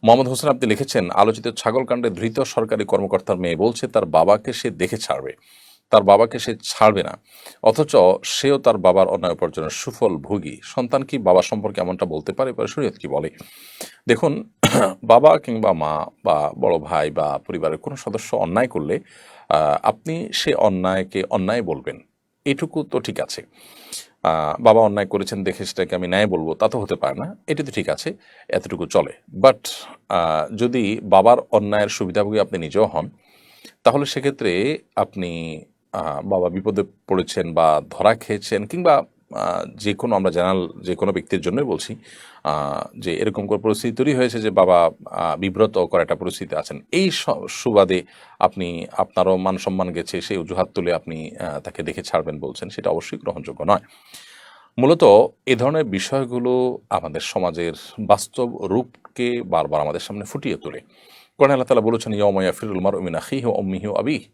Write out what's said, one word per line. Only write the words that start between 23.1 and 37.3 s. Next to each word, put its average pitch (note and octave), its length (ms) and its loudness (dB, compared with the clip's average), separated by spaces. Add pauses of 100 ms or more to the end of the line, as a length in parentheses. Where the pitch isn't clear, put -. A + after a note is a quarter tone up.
আছে। - 260 -8 (800)
আহ, D#2 400 0
বাবা A2+ 180 10
অন্যায় G2+ 260 2
করেছেন G2 360 -4
দেখে B2 220 -4
সেটাকে F#2 300 -4
আমি F2+ 120 -4
ন্যায় G2 200 2
বলবো, D#2+ 260 -2
তা A2 160 0
তো B2 100 -4
হতে G2 160 -4
পারে C#2 240 -4
না, E3+ 160 -10 (120)
এটা D3+ 160 -4
তো C3+ 80 -10
ঠিক - 180 -4
আছে, - 240 -6 (360)
এতটুকু - 360 -4
চলে। D#2+ 260 0 (300)
But, - 280 4 (400)
আহ, E2 460 0
যদি A#2 480 0
বাবার G2+ 340 6 (140)
অন্যায়ের G#2 380 2
সুবিধাভোগী G#2 500 -2
আপনি F#2+ 200 -2
নিজেও E2 260 2
হন, - 240 -6 (760)
তাহলে C#3 220 4
সেক্ষেত্রে C3 760 -2 (160)
আপনি, E2+ 680 -6 (300)
আহ, D#2 300 -6
বাবা F#2 280 0
বিপদে G2 340 -2 (240)
পড়েছেন F2+ 460 -2